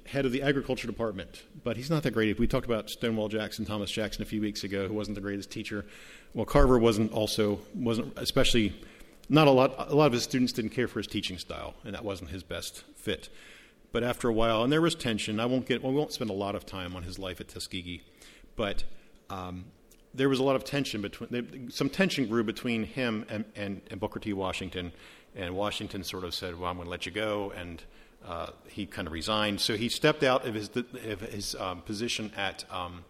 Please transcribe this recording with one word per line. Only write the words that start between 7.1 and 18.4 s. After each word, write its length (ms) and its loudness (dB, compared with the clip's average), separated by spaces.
also, 480 2
wasn't 420 0
especially, 560 6
not 180 10
a 60 10
lot, 260 8
a 160 -2
lot 120 8
of 60 6
his 120 2
students 280 2
didn't 200 -2
care 160 0
for 100 -4
his 80 -4
teaching 320 -4
style, 360 -10
and 100 -8
that 100 -10
wasn't 260 -6
his 120 -8
best 400 -10
fit. 320 -6
But 100 0
after 260 0
a 40 4
while, 320 4
and 80 4
there 100 4
was 140 2
tension, 420 -2
I 80 0
won't 200 0
get, 180 0
we 80 0
won't 200 0
spend 180 -4
a 40 -4
lot 120 -4
of 100 -8
time 300 -8
on 80 -8
his 160 -10
life 200 -6
at 80 -12
Tuskegee, 540 -10